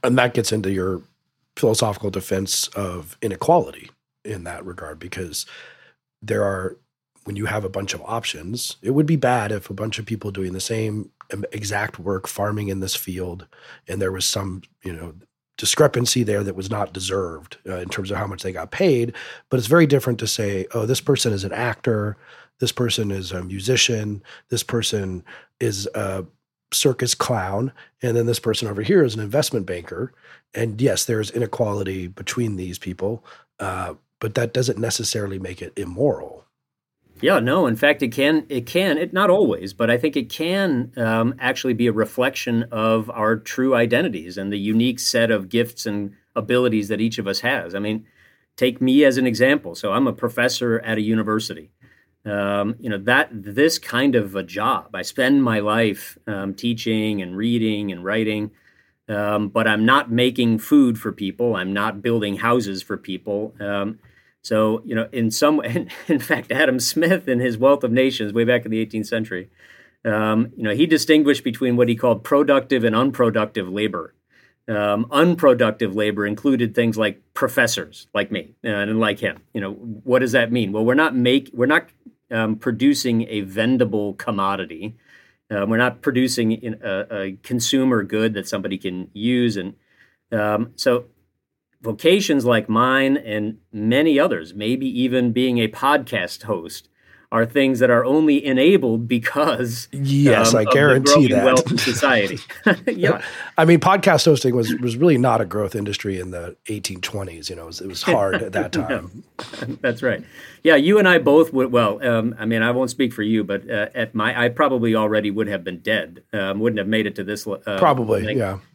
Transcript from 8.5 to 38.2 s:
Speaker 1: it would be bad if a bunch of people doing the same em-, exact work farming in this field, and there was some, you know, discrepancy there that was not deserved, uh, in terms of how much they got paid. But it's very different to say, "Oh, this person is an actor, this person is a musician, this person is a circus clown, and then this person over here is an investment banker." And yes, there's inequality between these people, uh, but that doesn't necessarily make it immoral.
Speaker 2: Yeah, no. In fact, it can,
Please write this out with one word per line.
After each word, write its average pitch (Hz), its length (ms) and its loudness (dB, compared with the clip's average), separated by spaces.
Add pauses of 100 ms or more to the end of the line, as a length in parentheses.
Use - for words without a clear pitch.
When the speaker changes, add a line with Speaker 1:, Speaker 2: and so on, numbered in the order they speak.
Speaker 1:
it 117 100 -2
would 147 140 4
be 160 100 2
bad 123 360 0
if 104 180 -6
a - 40 -8
bunch 107 240 -6
of 110 80 -10
people 107 240 -6
doing 95 240 -6
the 95 60 -8
same 107 500 -4 (220)
em-, 104 220 -6
exact 104 460 -6
work 95 280 -4
farming 104 400 -4
in 98 140 -6
this 95 140 -4
field, 90 520 -10 (400)
and 95 140 -6
there 95 100 0
was 92 140 -4
some, 95 360 -4 (220)
you 92 80 -10
know, 82 240 -14 (420)
discrepancy 123 680 2
there 104 200 0
that 95 120 -6
was 95 140 -10
not 104 220 -4
deserved, 92 680 -8 (100)
uh, 95 80 -8
in 90 140 -8
terms 95 220 -8
of 98 60 -4
how 104 100 -6
much 98 160 -12
they 95 80 -6
got 85 200 -12
paid. 120 420 2 (360)
But 135 80 0
it's 110 100 -2
very 160 200 6
different 127 320 2
to 113 80 -4
say, 101 460 -2
"Oh, 110 120 -2
this 127 160 0
person 123 320 0
is 98 100 -4
an 95 80 -6
actor, 107 680 -4 (420)
this 117 120 -2
person 113 400 -2
is 95 200 -8
a 90 120 -8
musician, 104 800 -2 (280)
this 120 140 -2
person 98 600 -4 (360)
is 101 360 -4
a 95 300 -6 (460)
circus 127 420 0
clown, 107 600 -4 (280)
and 117 140 -2
then 117 100 2
this 117 140 0
person 113 300 -2
over 101 120 -6
here 165 220 4
is 113 120 0
an 110 60 -6
investment 110 440 -2
banker." 90 480 -8 (400)
And 110 280 -4
yes, 113 220 2
there's 110 280 -4
inequality 101 760 -6
between 104 480 -6
these 90 240 -10
people, 95 460 -8 (340)
uh, 92 360 -8 (240)
but 110 160 -6
that 117 180 -2
doesn't 123 260 -2
necessarily 104 600 -4
make 95 220 -12
it 87 140 -14
immoral. 98 720 -4 (760)
Speaker 2:
Yeah, 147 180 4
no. 139 280 2
In 117 80 0
fact, 147 260 2
it 120 120 -2
can, 151 340 2